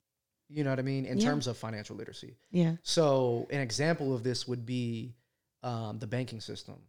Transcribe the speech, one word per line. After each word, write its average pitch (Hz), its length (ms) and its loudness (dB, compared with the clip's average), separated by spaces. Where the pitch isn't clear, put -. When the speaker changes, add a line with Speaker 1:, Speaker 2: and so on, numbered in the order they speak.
Speaker 1:
You 147 160 0
know 135 60 2
what 131 80 2
I 127 40 0
mean? 135 220 0
In - 140 0
Speaker 2:
Yeah. 220 100 6
Speaker 1:
terms - 180 2
of 117 100 -2
financial 110 380 -8
literacy. - 400 -12
Speaker 2:
Yeah. 165 320 4
Speaker 1:
So 131 680 4
an 143 120 0
example 139 520 0
of 117 100 -2
this 123 240 0
would 120 180 -4
be, 120 500 -4
um, 113 360 -4
the 113 80 -6
banking 123 340 -4
system, - 340 -10